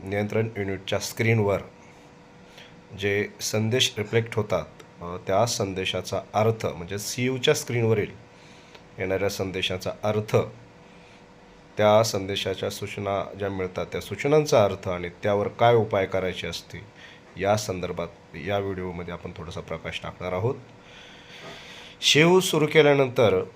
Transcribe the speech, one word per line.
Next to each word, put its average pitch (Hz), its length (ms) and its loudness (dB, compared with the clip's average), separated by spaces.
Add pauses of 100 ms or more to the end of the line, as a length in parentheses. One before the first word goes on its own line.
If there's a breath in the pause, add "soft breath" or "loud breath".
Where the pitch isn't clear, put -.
नियंत्रण 104 440 -2 (100)
युनिटच्या 98 420 -4
स्क्रीनवर 107 640 2 (1400 loud breath)
जे 101 280 0 (140)
संदेश 110 560 0
रिफ्लेक्ट 113 380 0
होतात, 95 300 0 (360)
अ, 87 160 -8 (100)
त्या 98 180 4
संदेशाचा 95 760 -2 (120)
अर्थ 110 320 2
म्हणजे 87 320 -6
सीयूच्या 127 560 0
स्क्रीनवरील 113 580 0 (880 loud breath)
येणाऱ्या 95 300 0
संदेशाचा 92 600 -4 (120)
अर्थ, 107 320 0 (1400 loud breath)
त्या 107 260 8
संदेशाच्या 98 640 -4
सूचना 98 720 -6
ज्या 101 100 -2
मिळतात 92 360 -4
त्या 90 160 -8
सूचनांचा 143 640 2
अर्थ 95 240 -2
आणि 87 200 -6 (140)
त्यावर 101 240 2
काय 117 280 4
उपाय 104 300 2
करायचे 90 420 -4
असते - 300 -12 (600 loud breath)
या 101 200 2
संदर्भात 87 500 -6 (400)
या 101 100 2
व्हिडिओमध्ये 90 560 -6
आपण 87 220 -10
थोडासा 82 260 -10
प्रकाश 82 420 -8
टाकणार 90 300 -8
आहोत. 110 220 0 (1500 loud breath)
शिव 170 380 6
सुरू 156 280 2
केल्यानंतर 135 760 6 (120)